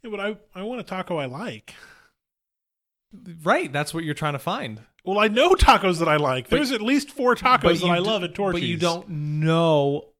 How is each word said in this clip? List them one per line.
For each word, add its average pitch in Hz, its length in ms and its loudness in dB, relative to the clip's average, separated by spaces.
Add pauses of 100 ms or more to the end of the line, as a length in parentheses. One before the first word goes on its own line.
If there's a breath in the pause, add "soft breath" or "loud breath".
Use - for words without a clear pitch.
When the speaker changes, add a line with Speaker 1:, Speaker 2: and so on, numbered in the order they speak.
Speaker 1:
Yeah, 240 80 -14
but 202 100 -8
I, 208 160 -6 (180)
I 185 100 -12
want 240 160 -8
a 190 40 -12
taco 185 320 -6
I 147 100 -2
like. 131 460 -12 (1700 loud breath)
Speaker 2:
Right, 226 300 0
that's 143 220 -6
what 165 100 -6
you're 151 80 -4
trying 147 220 -4
to 139 60 -6
find. 143 400 -8 (260)
Speaker 1:
Well, 190 120 0
I 220 100 4
know 269 260 4
tacos 185 460 4
that 165 80 2
I 151 80 4
like. 131 340 0
Speaker 2:
But - 60 2
Speaker 1:
There's 277 160 0
at 220 100 -4
least 269 280 0
four 247 240 0
tacos 254 280 2
Speaker 2:
But 170 160 2
Speaker 1:
that 180 40 -4
Speaker 2:
you 180 100 0
Speaker 1:
I 170 40 2
Speaker 2:
d-, 175 60 0
Speaker 1:
love 208 220 -2
at 170 100 -10
Torchy's. 190 260 -2
Speaker 2:
but 175 80 -4
you 170 80 -2
don't 170 320 -2
know 151 1120 0